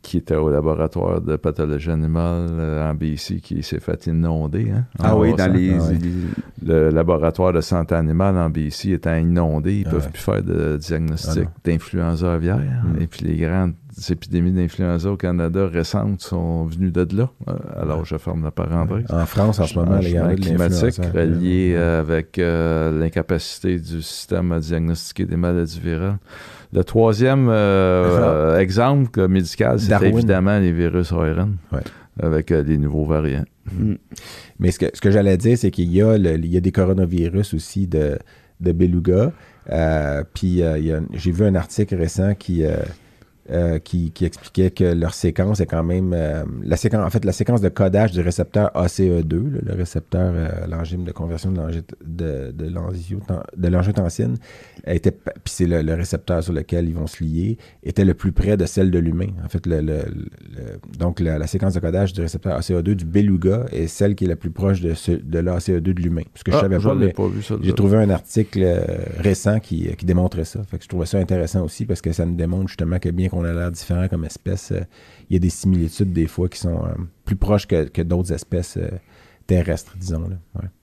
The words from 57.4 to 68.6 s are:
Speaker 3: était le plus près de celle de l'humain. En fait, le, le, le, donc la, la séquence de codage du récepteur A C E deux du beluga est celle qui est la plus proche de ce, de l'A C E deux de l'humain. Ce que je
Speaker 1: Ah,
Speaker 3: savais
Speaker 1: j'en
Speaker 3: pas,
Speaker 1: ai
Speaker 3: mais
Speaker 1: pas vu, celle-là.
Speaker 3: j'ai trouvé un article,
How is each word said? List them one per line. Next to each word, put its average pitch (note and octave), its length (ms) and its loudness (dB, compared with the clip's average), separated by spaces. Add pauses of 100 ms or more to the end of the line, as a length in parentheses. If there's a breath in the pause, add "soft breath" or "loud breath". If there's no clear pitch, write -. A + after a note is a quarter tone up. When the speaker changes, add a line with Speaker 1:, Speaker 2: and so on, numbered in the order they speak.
Speaker 3:
était G2 220 2
le F#2+ 80 6
plus - 180 -2
près G2+ 260 2
de F2+ 80 2
celle F#2+ 240 2
de F2+ 100 2
l'humain. E2+ 320 0 (120)
En D#2+ 60 -8
fait, E2+ 160 -4
le, E2 160 0
le, D#2 240 -2
le, - 920 -14
donc E2+ 220 -2
la, D#2+ 180 0
la D#2 100 -4
séquence F#2+ 260 0
de F#2+ 60 -2
codage F2+ 340 0
du F#2 80 -4
récepteur E2+ 340 -4
A E2+ 60 -4
C F#2 140 -2
E F2 80 2
deux G2 120 2
du F2 100 -4
beluga F#2+ 680 2
est E2 140 -2
celle G2+ 280 0
qui F#2+ 100 -2
est F2+ 40 2
la E2 80 0
plus E2 140 -6
proche F#2+ 300 0
de E2 120 0
ce, - 180 -2
de E2 280 -2
l'A F2 200 0
C F#2 140 0
E E2+ 80 2
deux F2+ 140 2
de F2 60 -4
l'humain. E2 220 0 (120)
Ce - 80 -20
que F#2+ 80 0
je A2+ 60 4
Speaker 1:
Ah, D#3 40 6
Speaker 3:
savais G2 180 2
Speaker 1:
j'en G#2 120 2
Speaker 3:
pas, C#3 40 2
Speaker 1:
ai A#2+ 120 4
Speaker 3:
mais F2+ 60 2
Speaker 1:
pas G2 140 -2
vu, G2 140 -4
celle-là. G#2 240 -4
Speaker 3:
j'ai F#2 80 2
trouvé G2 240 6
un G#2 140 4
article, G2+ 520 0